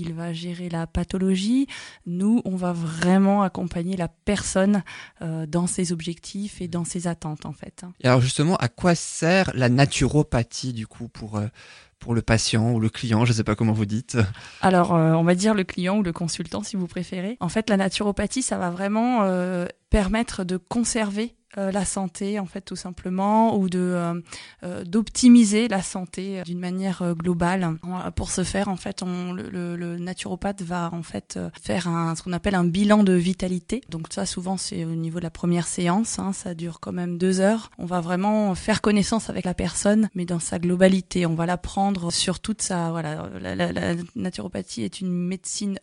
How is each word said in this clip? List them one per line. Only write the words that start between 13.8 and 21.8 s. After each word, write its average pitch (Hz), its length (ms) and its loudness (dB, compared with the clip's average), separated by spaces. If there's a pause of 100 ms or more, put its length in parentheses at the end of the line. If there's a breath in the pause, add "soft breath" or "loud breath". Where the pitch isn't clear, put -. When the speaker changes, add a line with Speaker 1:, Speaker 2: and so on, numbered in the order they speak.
Speaker 2:
dites ? 107 320 -4 (420 loud breath)
Speaker 1:
Alors, 185 340 4
euh, 160 200 6
on 165 100 4
va 175 100 6
dire 208 200 2
le 190 100 0
client 180 340 -2
ou 214 40 2
le 175 100 -2
consultant, 175 500 -6
si - 140 -8
vous 180 100 -2
préférez. 185 540 -6
En 180 80 -2
fait, 220 220 -2
la 196 80 4
naturopathie, 202 640 0
ça 202 160 -2
va 185 120 -2
vraiment, 214 520 0
euh, 180 440 0 (220)
permettre 214 560 0
de 180 140 -2
conserver, 220 760 -2 (240)
euh, 196 140 -2
la 190 140 0